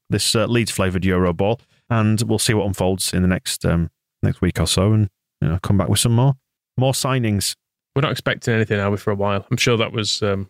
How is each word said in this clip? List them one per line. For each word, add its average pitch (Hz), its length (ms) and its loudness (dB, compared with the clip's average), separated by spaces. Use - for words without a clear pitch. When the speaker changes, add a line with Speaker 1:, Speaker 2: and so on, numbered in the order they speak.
Speaker 1:
this, - 260 0
uh, 107 100 2
Leeds-flavoured 98 600 0
Euro 90 280 2
Ball, 98 260 0
and 110 340 2
we'll 110 160 0
see - 140 0
what 101 140 0
unfolds 95 460 -2
in 92 100 0
the 92 40 4
next, - 380 -2
um, 85 240 0
next 95 200 -2
week 87 180 0
or 82 80 0
so, 98 260 2
and, 107 160 2
you - 60 0
know, 90 160 0
come 101 140 2
back 90 120 0
with 101 100 2
some 120 140 0
more, 135 220 2
more 131 160 2
signings. 117 640 -2
Speaker 2:
We're 139 80 0
not - 80 0
expecting 123 420 -4
anything, 110 260 0
are 101 120 0
we, 101 60 0
for - 140 -6
a 101 40 0
while? 101 340 -2
I'm 120 80 -2
sure 120 200 2
that 110 140 -2
was, - 300 -4
um, 98 280 -2